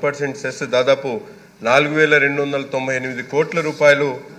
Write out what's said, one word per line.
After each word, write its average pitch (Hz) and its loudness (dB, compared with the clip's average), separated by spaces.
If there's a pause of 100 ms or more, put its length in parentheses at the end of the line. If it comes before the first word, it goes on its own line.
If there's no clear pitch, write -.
పర్సెంట్ 143 -4
సెస్ 131 -8
దాదాపు 127 0 (400)
నాలుగు 143 2
వేల 151 4
రెండు 143 2
వందల 143 -4
తొంభై 131 -4
ఎనిమిది 127 -6
కోట్ల 160 -2
రూపాయలు, 147 4 (300)